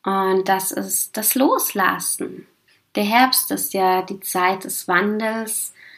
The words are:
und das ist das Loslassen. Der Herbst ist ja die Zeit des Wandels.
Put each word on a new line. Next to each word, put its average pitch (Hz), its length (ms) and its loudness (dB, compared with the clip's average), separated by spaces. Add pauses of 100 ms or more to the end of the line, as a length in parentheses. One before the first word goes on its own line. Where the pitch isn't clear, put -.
und 190 440 2
das 190 240 0
ist - 440 -4
das 214 180 0
Loslassen. - 1120 0 (480)
Der 208 100 0
Herbst 247 460 2
ist - 240 -4
ja 185 280 4
die 190 180 -8
Zeit 190 440 -2
des - 240 -8
Wandels. 214 840 -2 (240)